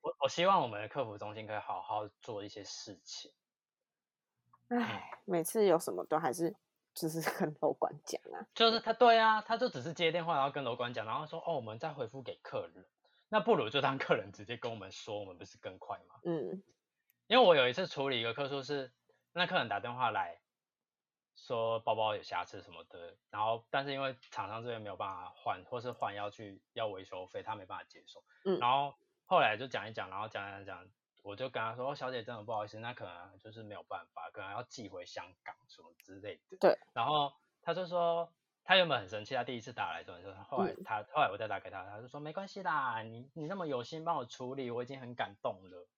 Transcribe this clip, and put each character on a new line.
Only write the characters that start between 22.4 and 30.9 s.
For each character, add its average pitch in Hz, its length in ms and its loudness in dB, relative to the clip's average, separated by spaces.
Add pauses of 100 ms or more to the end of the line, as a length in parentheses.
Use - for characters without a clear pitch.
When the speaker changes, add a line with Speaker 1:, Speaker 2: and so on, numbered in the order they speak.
Speaker 1:
疵 92 200 -10
什 87 80 -20
么 82 180 -14
的， 85 260 -14 (140)
然 104 140 -2
后 113 260 2
但 139 160 0
是 139 80 -2
因 135 80 -2
为 131 160 -2 (140)
厂 98 180 -6
商 113 140 -6
这 120 60 -6
边 113 120 -6
没 104 80 -8
有 92 60 -8
办 101 120 -6
法 87 280 -10
换， 92 300 -4
或 120 140 -6
是 123 120 -6
换 104 240 -4
要 104 160 -6
去， 98 280 -14 (140)
要 113 140 -2
维 95 180 -8
修 92 220 -10
费， - 160 -10
他 110 120 -6
没 95 120 -14
办 95 100 -10
法 82 100 -12
接 - 200 -20
受。 - 160 -20 (220)
Speaker 2:
嗯。 190 120 2
Speaker 1:
然 123 140 4
后 139 240 0 (320)
后 180 120 6
来 110 180 6
就 131 100 -6
讲 110 200 -4
一 113 60 -10
讲， 101 160 -6
然 95 100 -8
后 110 80 -4
讲 104 220 -6
讲 98 160 -12
讲， 92 220 -12 (340)